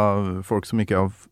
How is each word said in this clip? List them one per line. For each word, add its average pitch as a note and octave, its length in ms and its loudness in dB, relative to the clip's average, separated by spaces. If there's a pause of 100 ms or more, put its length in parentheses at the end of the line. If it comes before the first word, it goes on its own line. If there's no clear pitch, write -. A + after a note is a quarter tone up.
(420)
folk G#2 240 -2
som A2+ 140 -2
ikke G2+ 160 0
har F#2+ 160 2
f-, - 200 -20